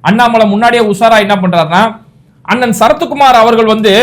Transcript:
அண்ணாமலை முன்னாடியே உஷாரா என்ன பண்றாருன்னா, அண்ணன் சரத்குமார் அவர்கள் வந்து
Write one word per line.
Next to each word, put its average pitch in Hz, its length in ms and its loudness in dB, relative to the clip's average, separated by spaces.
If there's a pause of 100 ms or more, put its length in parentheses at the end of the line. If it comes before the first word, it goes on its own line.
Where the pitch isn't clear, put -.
அண்ணாமலை 226 480 0
முன்னாடியே 240 380 0
உஷாரா 220 340 0
என்ன 202 120 0
பண்றாருன்னா, 175 460 -2 (600)
அண்ணன் 233 340 -4
சரத்குமார் 277 640 0
அவர்கள் 226 320 2
வந்து 214 200 0 (100)